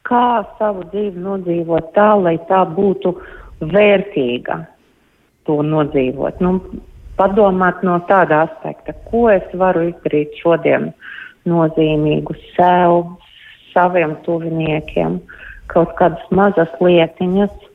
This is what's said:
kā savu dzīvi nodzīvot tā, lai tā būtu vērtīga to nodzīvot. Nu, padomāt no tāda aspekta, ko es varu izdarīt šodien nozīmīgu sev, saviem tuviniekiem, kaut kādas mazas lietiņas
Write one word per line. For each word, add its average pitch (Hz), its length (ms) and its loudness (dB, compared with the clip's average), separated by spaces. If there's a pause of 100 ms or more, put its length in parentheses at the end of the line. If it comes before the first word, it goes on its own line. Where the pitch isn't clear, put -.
kā 240 420 0 (120)
savu 208 280 -4
dzīvi 190 400 -6
nodzīvot 170 720 -4
tā, 208 200 6
lai 175 200 2 (100)
tā 190 220 2
būtu 180 480 -2 (440)
vērtīga 165 1000 0 (880)
to 151 160 0
nodzīvot. 147 800 -2
Nu, 185 160 0 (520)
padomāt 190 760 2
no 175 140 2
tāda 165 480 2
aspekta, - 540 -12
ko 233 280 0
es 185 200 2
varu 180 380 0
izdarīt 151 480 -4
šodien 156 540 0 (520)
nozīmīgu 156 920 0 (220)
sev, 175 480 4 (680)
saviem 175 500 0
tuviniekiem, 165 1000 -4 (460)
kaut 170 300 0
kādas 170 320 0
mazas 190 520 2
lietiņas 180 720 2 (200)